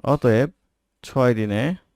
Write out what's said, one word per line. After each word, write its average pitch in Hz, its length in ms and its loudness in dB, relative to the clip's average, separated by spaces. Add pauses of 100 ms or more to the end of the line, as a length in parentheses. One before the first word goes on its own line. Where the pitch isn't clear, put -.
(140)
অতএব 131 360 2 (580)
ছয় 123 320 0
দিনে 104 220 -4 (340)